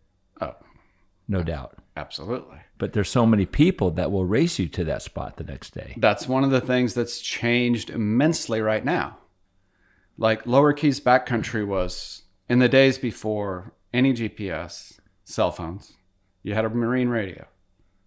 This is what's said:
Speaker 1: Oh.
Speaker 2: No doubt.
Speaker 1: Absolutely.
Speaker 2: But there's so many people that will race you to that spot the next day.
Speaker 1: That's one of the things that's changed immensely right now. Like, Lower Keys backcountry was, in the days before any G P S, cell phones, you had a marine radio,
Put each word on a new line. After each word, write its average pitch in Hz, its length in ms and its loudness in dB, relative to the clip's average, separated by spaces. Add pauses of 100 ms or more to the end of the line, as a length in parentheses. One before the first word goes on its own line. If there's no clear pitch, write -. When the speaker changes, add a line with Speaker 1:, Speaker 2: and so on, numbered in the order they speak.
(420)
Speaker 1:
Oh. 76 140 -8 (720)
Speaker 2:
No 92 160 0
doubt. 76 340 -8 (200)
Speaker 1:
Absolutely. 76 600 -10 (200)
Speaker 2:
But - 140 -4
there's 101 180 0
so 120 160 4
many 104 200 4
people 147 460 4
that 82 200 -2
will 95 140 0
race 127 340 0
you 90 100 0
to 90 140 -4
that 73 180 -4
spot - 360 -12
the 80 80 -10
next - 280 -14
day. - 240 -14
Speaker 1:
That's 110 300 2
one 131 160 0
of 135 80 2
the 131 80 4
things 123 340 0
that's 120 280 -4
changed 120 680 0
immensely 113 720 0
right 107 240 0
now. 135 340 -2 (1000)
Like, 110 280 0
Lower 143 280 6
Keys 147 260 0
backcountry 120 640 0
was, 95 580 -4 (260)
in 123 100 4
the 127 80 6
days 131 300 6
before 107 760 -6 (200)
any 131 180 4
G 117 160 -4
P 101 240 -8
S, - 480 -10 (240)
cell 92 280 0
phones, 87 420 -10 (500)
you 104 100 -4
had 110 120 0
a 110 40 -4
marine 123 400 0
radio, 107 360 -6 (600)